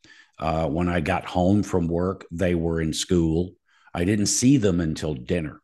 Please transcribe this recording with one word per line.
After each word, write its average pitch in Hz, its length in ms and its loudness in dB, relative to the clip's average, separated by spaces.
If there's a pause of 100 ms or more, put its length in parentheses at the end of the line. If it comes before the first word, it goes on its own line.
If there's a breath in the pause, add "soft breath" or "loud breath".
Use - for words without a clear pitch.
(380 soft breath)
Uh, 80 300 -2
when 85 220 -2
I 87 100 0
got 85 260 -2
home 95 380 2
from 87 240 -2
work, 90 440 -2
they 87 240 0
were 82 260 -2
in 80 120 -2
school. 85 580 0 (420 soft breath)
I 87 100 -2
didn't 104 240 0
see 135 300 4
them 98 220 2
until 78 360 -2
dinner. 73 480 -6